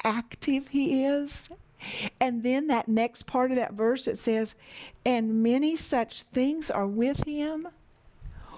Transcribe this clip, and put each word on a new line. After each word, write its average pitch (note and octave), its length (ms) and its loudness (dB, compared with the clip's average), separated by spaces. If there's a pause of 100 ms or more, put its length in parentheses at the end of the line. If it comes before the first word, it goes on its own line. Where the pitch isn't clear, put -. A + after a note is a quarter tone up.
active A#3+ 640 -2
he C4+ 340 2
is? C#4+ 460 -2 (680)
And A#3+ 220 0
then C4 260 2
that A#3 200 2
next A3+ 360 0
part B3+ 280 0
of B3+ 60 0
that A#3+ 160 -2
verse, A#3 340 0
it - 100 0
says, A3 380 0 (500)
"And A3+ 380 2
many C4+ 320 4
such - 480 -2
things D4 480 0
are G3+ 160 0
with A#3 380 0
him." D#4 420 -4 (920)